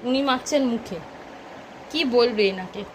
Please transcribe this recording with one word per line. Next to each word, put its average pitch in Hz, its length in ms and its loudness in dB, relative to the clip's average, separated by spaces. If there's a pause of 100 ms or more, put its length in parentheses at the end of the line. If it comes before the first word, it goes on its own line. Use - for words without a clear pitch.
উনি 262 120 2 (100)
মাখছেন 269 420 2
মুখে, 226 260 -4 (920)
কি 302 80 0 (160)
বলবে 240 360 6
এনাকে। 185 300 -8 (140)